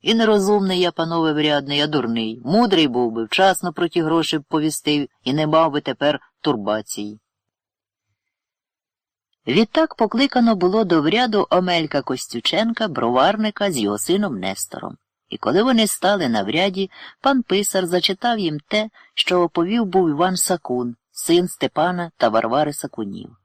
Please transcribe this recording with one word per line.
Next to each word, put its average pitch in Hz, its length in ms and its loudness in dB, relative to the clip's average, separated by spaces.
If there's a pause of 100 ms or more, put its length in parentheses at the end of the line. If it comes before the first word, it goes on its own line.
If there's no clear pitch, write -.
«І 208 140 0
нерозумний 208 640 2
я, 175 120 2
панове 165 400 0
врядний, 147 480 0
а 151 60 0
дурний. 117 580 -2
Мудрий 165 440 2
був 120 240 0
би, 113 120 -4
вчасно 185 480 0
про 170 160 -2
ті 170 140 0
гроші 160 360 0
б 143 60 -8
повістив 151 640 -2 (140)
і 131 120 -2
не 156 120 0
мав 156 260 4
би 147 80 -2
тепер 143 400 -2 (200)
турбації». 107 800 -4 (2250)
Відтак 226 480 2
покликано 233 640 2
було 185 280 2
до 170 180 2
вряду 208 480 0
Омелька 170 520 0
Костюченка, 208 840 -4
броварника, 180 840 0
з 143 60 -4
його 104 200 -2
сином 180 400 -2
Нестором. - 580 -8 (320)
І - 100 -10
коли 165 240 2
вони 233 240 4
стали 185 420 0
на 110 140 0
вряді, 185 480 -2 (300)
пан 269 220 2
писар 190 440 0
зачитав 185 520 0
їм 156 300 -2
те, 214 220 -2 (240)
що - 260 2
оповів 180 460 0
був 180 240 2
Іван 180 260 0
Сакун, 123 600 -2 (140)
син 175 380 2
Степана 175 680 -2
та 120 120 2
Варвари 113 440 0
Сакунів. 101 720 -10